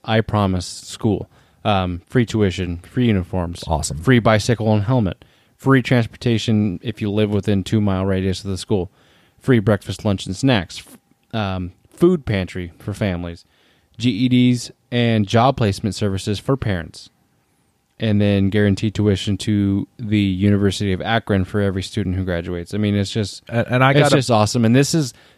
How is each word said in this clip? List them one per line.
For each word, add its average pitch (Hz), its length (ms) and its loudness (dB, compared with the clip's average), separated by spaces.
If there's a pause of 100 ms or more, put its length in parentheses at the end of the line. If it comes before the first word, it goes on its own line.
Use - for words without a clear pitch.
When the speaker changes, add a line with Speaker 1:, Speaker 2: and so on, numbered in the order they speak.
Speaker 1:
I 113 180 0
Promise 98 460 0
school. - 640 -4 (340)
Um, 92 440 0
free 123 180 2
tuition, 92 540 -2
free 123 280 -2
uniforms, 90 600 -2
Speaker 2:
Awesome. 78 300 -2
Speaker 1:
free 120 220 4
bicycle 110 540 2
and 104 100 2
helmet, 113 420 -2 (320)
free 135 240 4
transportation 110 1000 0
if 113 200 -8
you 104 100 -2
live 104 200 0
within 101 320 0
two 110 180 0
mile 95 240 0
radius 95 380 -2
of 98 60 -8
the 95 80 -6
school, 90 320 -4 (500)
free 127 200 2
breakfast, 101 460 -2
lunch, 98 200 -2
and 95 100 -8
snacks, 113 440 -2
f-, - 560 -18
um, 92 380 -6 (160)
food 170 360 2
pantry 90 540 -4
for 104 140 -8
families, 87 500 -4 (540)
G 117 120 -2
E 123 200 0
Ds 123 420 2 (200)
and 117 360 2
job 123 300 2
placement 101 380 -2
services 98 440 -4
for - 160 -2
parents, 90 540 -6 (920)
and 107 220 2
then 101 280 2
guaranteed 104 460 0
tuition 104 440 0
to 101 460 0 (120)
the 104 200 -2
University 101 760 2
of 90 80 -4
Akron 107 420 0
for 104 160 -4
every 98 240 -2
student 95 320 -4
who 92 80 -2
graduates. 87 500 -6
I 104 40 -4
mean, 104 180 0
it's 101 160 0
just, - 380 -6
Speaker 2:
And, 117 180 -2
and 127 160 2
I 135 80 4
Speaker 1:
it's 139 80 4
Speaker 2:
gotta 143 160 4
Speaker 1:
just 127 160 2
awesome. 107 320 2
And 113 100 4
this 139 220 4
is, 147 180 -2 (240)